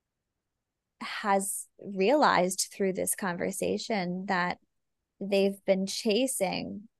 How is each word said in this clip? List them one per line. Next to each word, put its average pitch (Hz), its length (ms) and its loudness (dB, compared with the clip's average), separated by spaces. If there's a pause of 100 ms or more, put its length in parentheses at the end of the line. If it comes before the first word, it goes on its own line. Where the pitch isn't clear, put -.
(1000)
has 196 680 -2 (120)
realized 196 920 2
through 196 200 0
this 180 220 -2
conversation 185 1120 -4
that 180 320 -2 (600)
they've 196 460 2
been 190 200 2
chasing 202 1000 -2 (120)